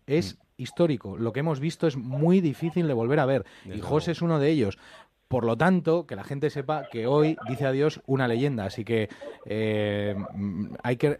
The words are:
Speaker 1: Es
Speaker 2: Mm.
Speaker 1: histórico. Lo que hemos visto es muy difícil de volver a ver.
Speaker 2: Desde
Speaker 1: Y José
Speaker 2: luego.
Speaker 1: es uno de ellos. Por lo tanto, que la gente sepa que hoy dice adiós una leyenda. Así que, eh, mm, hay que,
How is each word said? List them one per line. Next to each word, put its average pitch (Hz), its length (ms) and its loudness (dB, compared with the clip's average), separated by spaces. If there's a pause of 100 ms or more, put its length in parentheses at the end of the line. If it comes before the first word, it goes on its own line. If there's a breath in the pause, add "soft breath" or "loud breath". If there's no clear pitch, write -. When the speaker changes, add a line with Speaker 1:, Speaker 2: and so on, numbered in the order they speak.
Speaker 1:
Es 131 280 0
Speaker 2:
Mm. - 280 -16
Speaker 1:
histórico. 127 540 0
Lo 117 160 -2
que 127 80 -4
hemos 151 200 -2
visto 160 260 -2
es 139 100 0
muy 143 460 2
difícil 165 460 0
de 143 40 2
volver 120 280 2
a 135 60 4
ver. 127 180 2 (200 loud breath)
Speaker 2:
Desde 95 140 -10
Speaker 1:
Y - 20 -6
José 156 300 0
Speaker 2:
luego. - 80 0
Speaker 1:
es - 40 -2
uno 165 160 2
de 143 120 4
ellos. 120 280 0 (500 loud breath)
Por 123 160 0
lo 117 140 2
tanto, 165 480 2
que - 100 -10
la 101 80 -12
gente 143 240 -2
sepa 143 420 -4
que 113 160 -4
hoy 151 300 4 (140)
dice 135 160 -2
adiós 139 400 0
una 135 220 2
leyenda. 120 360 0
Así 107 180 -6
que, 110 280 0 (340 loud breath)
eh, 104 720 -2 (180)
mm, 98 360 -4 (140)
hay 123 140 0
que, 147 240 0